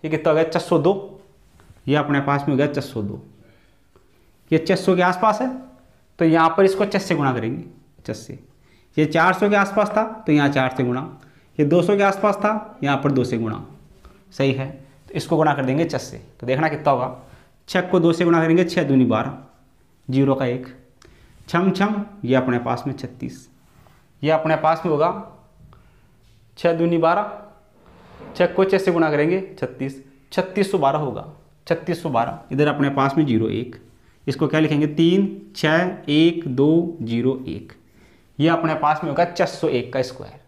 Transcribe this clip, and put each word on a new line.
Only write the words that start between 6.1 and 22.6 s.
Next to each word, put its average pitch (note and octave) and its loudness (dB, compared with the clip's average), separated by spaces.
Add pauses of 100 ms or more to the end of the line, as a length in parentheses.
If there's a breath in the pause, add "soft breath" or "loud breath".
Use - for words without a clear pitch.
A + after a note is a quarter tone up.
तो E3+ 4
यहाँ E3 6
पर F#3+ 4
इसको F#3+ 2
छः G3+ -2
से F3+ -2
गुणा C#3 0
करेंगे, A#2+ -4 (420)
छः A2+ -6
से। - -16 (580 soft breath)
ये D3+ 4
चार E3+ 2
सौ G3+ 0
के G#3 2
आसपास G3 2
था A3 0 (240)
तो D#3 2
यहाँ D3 4
चार C3 0
से C#3 0
गुणा, B2 -2 (560 soft breath)
ये D3+ 2
दो E3+ 4
सौ G3+ 2
के G3+ 2
आसपास G3 2
था, G#3+ -4
यहाँ C#3+ 0
पर C#3+ 0
दो C3+ 2
से A#2+ -4
गुणा, A2+ -6 (680 soft breath)
सही C#3 0
है। C3+ -4 (380 soft breath)
तो - -20
इसको D#3+ -2
गुणा D3+ 2
कर C#3 -2
देंगे C#3+ 0
छः D3+ -6
से, - -10 (220)
तो A#2 -10
देखना D3 0
कितना D3 -2
होगा। B2+ -2 (540 loud breath)
छः F#3 0
को F3+ 2
दो E3 4
से F3 0
गुणा E3+ 4
करेंगे, E3 4
छः E3 -2
दूनी C3 4
बारह, A2+ -2 (720)
ज़ीरो C3+ 2
का C3+ -2
एक, B2+ -6 (800 soft breath)
छम F#3 2
छम, G3+ -2 (220)
ये B2+ 2
अपने B2+ 0
पास A#2+ -4